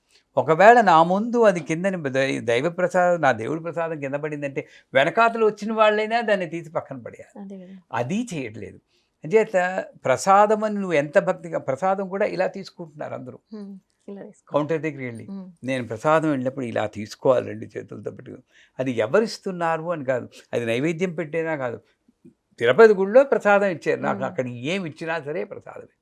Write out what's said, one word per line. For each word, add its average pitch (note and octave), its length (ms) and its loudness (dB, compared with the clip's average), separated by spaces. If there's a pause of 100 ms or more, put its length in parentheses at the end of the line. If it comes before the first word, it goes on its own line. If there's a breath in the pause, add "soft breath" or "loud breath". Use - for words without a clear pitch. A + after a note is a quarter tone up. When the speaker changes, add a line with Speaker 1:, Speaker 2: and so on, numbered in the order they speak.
(380 soft breath)
Speaker 1:
ఒకవేళ F3 440 8
నా E3+ 220 6
ముందు A3 400 0
అది F#3+ 160 4
కిందని E3 500 -4
దై-, C3+ 360 -2
దైవ A#2+ 240 2
ప్రసాదం, F3 520 0
నా C3+ 100 6
దేవుడి A#2+ 300 -4
ప్రసాదం E3 380 -6
కింద C#3 140 -6
పడిందంటే D3 540 -8 (260 soft breath)
వెనకాతలు A3+ 520 2
వచ్చిన G#3 280 -2
వాళ్ళైనా G#3+ 480 2
దాన్ని G3+ 240 0
తీసి D#3+ 240 -10
పక్కన E3 280 -8
పడేయాలి. - 420 -18
Speaker 2:
అదే G3 260 -16
కదా. F#3+ 160 -20 (120)
Speaker 1:
అది E3 400 -4
చేయట్లేదు. G#2+ 460 -10 (460)
అంచేత F#3+ 600 0 (200)
ప్రసాదం G3+ 580 4
అని G#3+ 120 -2
నువ్వు F#3+ 180 -4
ఎంత D3+ 260 2
భక్తిగా, E3+ 400 -2
ప్రసాదం F#3+ 500 -4
కూడా G3 160 -2
ఇలా F3+ 220 -2
తీసుకుంటున్నారు D3 640 -14
అందరూ. B2+ 260 -14 (140)
Speaker 2:
హ్మ్. G3+ 260 -16 (280)
ఇలా G3+ 160 -16
తీసుకో. - 340 -8
Speaker 1:
కౌంటర్ D3+ 240 -2
దగ్గరికి C#3 240 -6
వెళ్ళి, A2+ 200 -12
Speaker 2:
హ్మ్. F#3 260 -14 (120)
Speaker 1:
నేను B2+ 240 -4
ప్రసాదం D3+ 420 0
వెళ్ళినప్పుడు C3 360 -4
ఇలా A2 220 -2
తీసుకోవాలి A2+ 580 0
రెండు G#2+ 200 -10
చేతులతో A2 460 -14
పెట్టుకుని. G#2+ 320 -18 (360 soft breath)
అది C3 120 -4
ఎవరిస్తున్నారు E3 1000 -2
అని D3+ 140 -8
కాదు, A#2+ 240 -4 (240 loud breath)
అది A#2+ 120 -2
నైవేద్యం D#3 500 -2
పెట్టేనా D#3+ 400 -4
కాదు, A#2+ 260 -6 (800)
తిరుపతి E3+ 340 8
గుడిలో G3+ 300 4
ప్రసాదం G3+ 440 2
ఇచ్చారు C#3+ 340 -2
నాకు, C#3 160 -2
Speaker 2:
హ్మ్. C3 80 -4
Speaker 1:
అక్కడ B2+ 220 -4
ఏం C#3+ 380 -6
ఇచ్చినా E3 340 -8
సరే D3+ 240 -8
ప్రసాదమే. - 580 -16